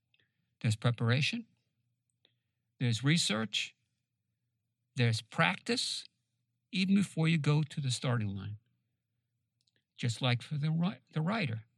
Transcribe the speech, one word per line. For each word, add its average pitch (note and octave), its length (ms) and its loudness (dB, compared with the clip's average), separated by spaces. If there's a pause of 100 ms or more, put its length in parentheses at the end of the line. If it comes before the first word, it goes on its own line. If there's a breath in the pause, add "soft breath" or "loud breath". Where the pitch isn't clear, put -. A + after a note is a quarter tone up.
(640)
There's A2 120 2
preparation, B2 720 0 (1300)
there's A#2+ 240 0
research, G3 720 0 (1200)
there's A#2 240 2
practice, - 840 -2 (680)
even F#3+ 240 4
before D#3+ 320 2
you E3 100 4
go D3 240 2
to D3+ 180 -6
the C3 120 -2
starting A2+ 420 -2
line. G2+ 220 -8 (1400)
Just - 260 -4
like B2 200 2
for - 120 -8
the D3 160 0
ri-, E3+ 300 0 (100)
the D#3 100 -4
writer D#3+ 440 -2 (140)